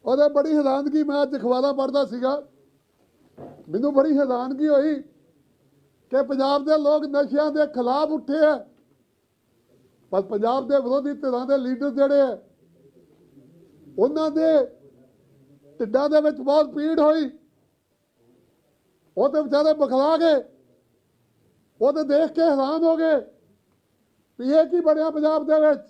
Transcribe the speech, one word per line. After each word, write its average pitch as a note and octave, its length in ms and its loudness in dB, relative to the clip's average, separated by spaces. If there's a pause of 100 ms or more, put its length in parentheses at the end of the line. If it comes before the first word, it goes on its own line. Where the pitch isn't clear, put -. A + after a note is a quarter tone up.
ਔਰ B3+ 140 0
ਇਹ D4 120 4
ਬੜੀ D4 260 0
ਹੈਰਾਨਗੀ, C#4+ 460 0
ਮੈਂ C#4+ 200 -2
ਅੱਜ C#4 140 -4
ਅਖਬਾਰਾਂ B3+ 380 -2
ਪੜ੍ਹਦਾ C4+ 320 -2
ਸੀਗਾ, B3+ 360 -4 (1300)
ਮੈਨੂੰ A#3 260 -2
ਬੜੀ C#4 240 2
ਹੈਰਾਨਗੀ C4 500 -2
ਹੋਈ D4 260 2 (1160)
ਕਿ C4+ 120 2
ਪੰਜਾਬ C#4 400 -2
ਦੇ D#4 140 2
ਲੋਕ D4+ 280 2
ਨਸ਼ਿਆਂ C#4+ 460 0
ਦੇ D4+ 160 2
ਖਿਲਾਫ C4+ 420 -2
ਉੱਠੇ D4 300 -4
ਆ, D4+ 160 4 (1600)
ਪਰ F#3+ 120 0
ਪੰਜਾਬ A#3 440 -2
ਦੇ C#4 100 2
ਵਿਰੋਧੀ C4+ 360 -2
ਧਿਰਾਂ C4 320 -4
ਦੇ C#4 120 2
ਲੀਡਰ B3+ 340 -4
ਜਿਹੜੇ C#4 300 2
ਆ, A#3+ 160 -2 (1600)
ਉਹਨਾਂ D4+ 340 0
ਦੇ D#4 200 0 (1300)
ਢਿੱਡਾਂ B3+ 300 -2
ਦੇ D4+ 100 4
ਵਿੱਚ D4+ 200 -2
ਬਹੁਤ C#4+ 340 0
ਪੀੜ D#4 260 -2
ਹੋਈ। D4+ 300 2 (1900)
ਉਹ A#3 120 2
ਤੇ D4+ 140 0
ਵਿਚਾਰੇ D4 320 2
ਬਖਲਾ C#4+ 420 0
ਗਏ, D#4 260 2 (1400)
ਉਹ C4 120 2
ਤੇ D4+ 120 -2
ਦੇਖ D4+ 280 0
ਕੇ D#4+ 100 0
ਹੈਰਾਨ D4+ 420 0
ਹੋ E4 120 2
ਗਏ D#4+ 200 0 (1200)
ਵੀ B3+ 140 -2
ਇਹ D#4+ 140 4
ਕੀ F4 140 -2
ਬਣਿਆ D#4 300 2
ਪੰਜਾਬ D#4 360 0
ਦੇ D#4 140 2
ਵਿੱਚ। D4+ 300 2